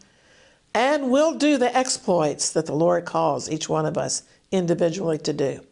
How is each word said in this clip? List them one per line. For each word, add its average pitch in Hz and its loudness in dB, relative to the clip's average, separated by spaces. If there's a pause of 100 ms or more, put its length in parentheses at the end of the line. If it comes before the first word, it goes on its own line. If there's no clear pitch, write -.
(720)
and 269 2
will 302 4
do 277 2
the 247 2
exploits 175 0
that 160 -2
the - -6
Lord 170 2
calls 160 -2
each 156 -6
one 156 0
of 151 -2
us 139 -4 (280)
individually 170 0
to 156 -4
do. 139 -2 (120)